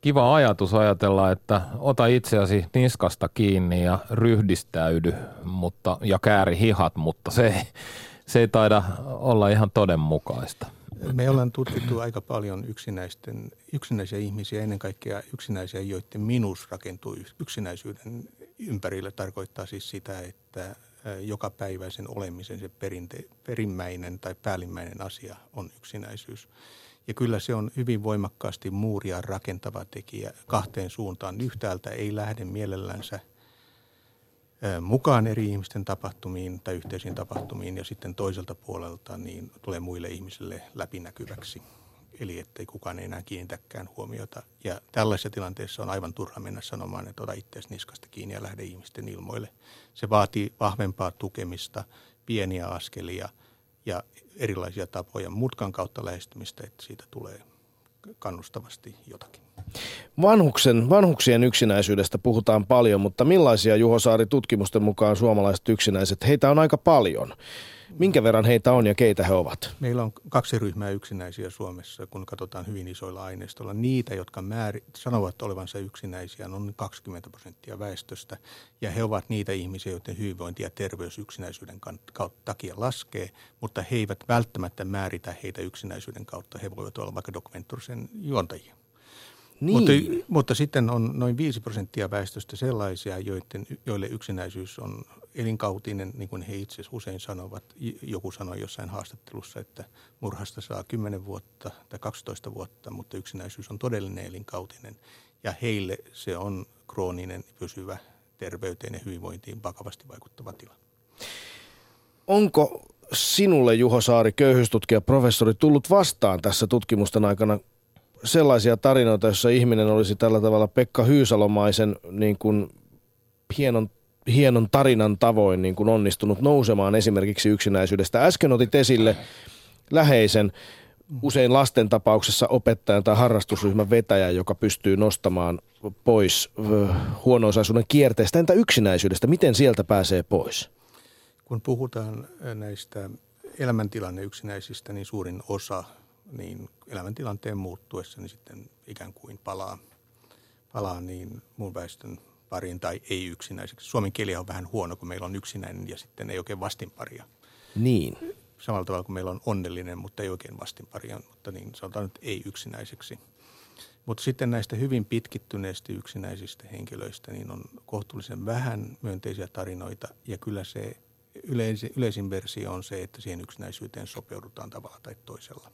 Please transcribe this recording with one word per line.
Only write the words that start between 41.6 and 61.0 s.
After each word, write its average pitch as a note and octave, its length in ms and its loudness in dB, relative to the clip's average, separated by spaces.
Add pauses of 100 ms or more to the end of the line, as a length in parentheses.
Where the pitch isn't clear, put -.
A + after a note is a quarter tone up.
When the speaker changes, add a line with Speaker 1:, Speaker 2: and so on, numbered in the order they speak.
Speaker 2:
Eli F#2 180 -12
ettei - 280 -18
kukaan F2+ 320 -14
enää F#2 240 -14
kiinnitäkään F#2 760 -16
huomiota. G#2+ 460 -16 (220)
Ja F#2 160 -10 (120)
tällaisessa G#2+ 380 0
tilanteessa G2 520 -10
on F#2+ 80 -8
aivan F2 240 -8
turha - 260 -12
mennä G2 200 -14
sanomaan, F#2 480 -14
että G2 140 -16
ota G#2 100 -10
itseäsi G#2 380 -18
niskasta - 400 -18
kiinni G2+ 240 -14
ja G2+ 80 -12
lähde G2+ 220 -16
ihmisten F#2+ 440 -18
ilmoille. G2+ 400 -14 (460)
Se G#2 160 -8
vaatii G#2+ 500 2
vahvempaa F#2+ 500 -2
tukemista, F#2+ 760 -12 (420)
pieniä F#2+ 400 -4
askelia F2+ 600 -12 (580)
ja F2+ 160 -6 (340)
erilaisia F#2 500 -6
tapoja, F2+ 440 -10
mutkan G#2+ 420 -6
kautta - 320 -10
lähestymistä, - 640 -14
että - 200 -20
siitä - 240 -20
tulee G#2 320 -18 (760)
kannustavasti G#2 760 -16 (120)
jotakin. - 360 -20 (800)
Speaker 3:
Vanhuksen, C#3+ 720 6
vanhuksien C#3+ 540 8